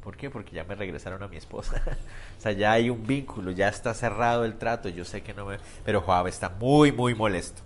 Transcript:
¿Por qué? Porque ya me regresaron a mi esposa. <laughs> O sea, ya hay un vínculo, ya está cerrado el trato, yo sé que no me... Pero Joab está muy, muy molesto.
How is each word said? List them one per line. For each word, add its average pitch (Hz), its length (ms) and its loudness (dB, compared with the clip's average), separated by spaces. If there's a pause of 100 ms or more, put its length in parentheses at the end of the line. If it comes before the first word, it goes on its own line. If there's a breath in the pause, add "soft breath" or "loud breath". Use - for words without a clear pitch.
¿Por 92 120 -14
qué? 139 140 -10
Porque - 260 -12
ya 80 80 -6
me 98 120 -8
regresaron 95 480 -8
a 101 40 -10
mi 82 100 -12
esposa. - 460 -4
<laughs> - 140 0 (400 loud breath)
O - 40 -16
sea, - 120 0
ya 190 180 4
hay 117 180 6
un 117 160 -4
vínculo, 117 460 -2
ya 95 160 2
está 113 260 -2
cerrado 117 520 2
el 110 120 -4
trato, 113 300 -2
yo 87 160 -6
sé 98 180 -8
que - 120 -12
no 101 120 -10
me... 98 120 -6 (260 loud breath)
Pero 104 160 2
Joab 90 280 2
está 92 200 -4
muy, 135 460 8
muy 120 200 2
molesto. 104 520 -2